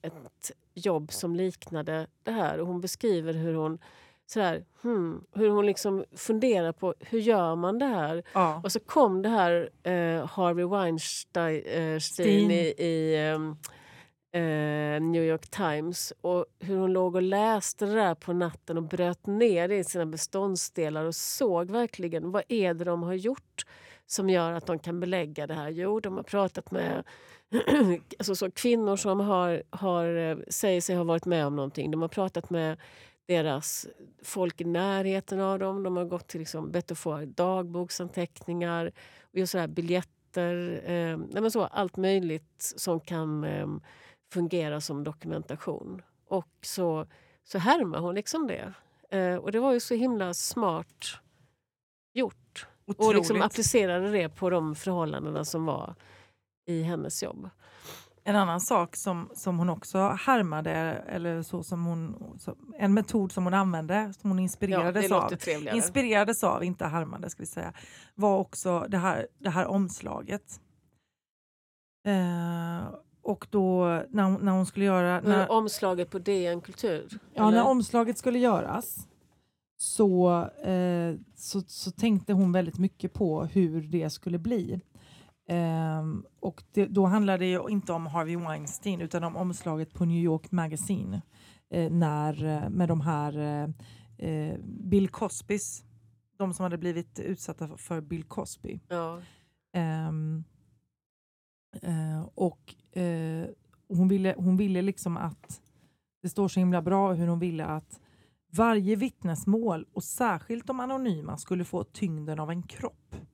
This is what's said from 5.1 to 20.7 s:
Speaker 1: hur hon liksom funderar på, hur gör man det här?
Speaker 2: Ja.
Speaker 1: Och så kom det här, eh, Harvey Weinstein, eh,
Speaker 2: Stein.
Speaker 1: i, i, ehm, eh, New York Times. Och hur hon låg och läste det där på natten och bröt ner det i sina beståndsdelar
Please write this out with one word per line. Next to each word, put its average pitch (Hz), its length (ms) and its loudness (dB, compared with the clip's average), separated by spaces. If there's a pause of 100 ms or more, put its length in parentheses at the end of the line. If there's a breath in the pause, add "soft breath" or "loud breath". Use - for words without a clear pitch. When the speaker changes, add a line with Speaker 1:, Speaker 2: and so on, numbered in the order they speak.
Speaker 1:
hur 214 160 4
hon 208 160 4
liksom 196 400 0 (100)
funderar 214 560 2
på, 180 280 -2
hur 226 200 -2
gör 196 360 4
man 185 240 0
det 277 60 2
här? 170 380 0 (100)
Speaker 2:
Ja. 170 300 4
Speaker 1:
Och 196 80 -2
så 220 80 -2
kom 202 420 4
det 214 80 2
här, 175 400 4 (140)
eh, 165 420 0
Harvey 175 400 2
Weinstein, 170 1000 -2
eh, 156 340 -2
Speaker 2:
Stein. 202 520 4
Speaker 1:
i, 170 140 4 (120)
i, 160 400 2
ehm, 156 380 0 (760 loud breath)
eh, 151 680 0
New 165 220 2
York 160 260 0
Times. 165 720 -2
Och 180 240 0 (140)
hur 190 180 -4
hon 185 160 2
låg 185 220 2
och 185 60 4
läste 208 640 2
det 208 100 0
där 190 200 4
på - 180 -6
natten 170 440 -2
och 165 60 -2
bröt 175 440 -2
ner 202 400 4
det 202 100 2
i 185 60 0
sina 175 220 -2
beståndsdelar 160 1000 -2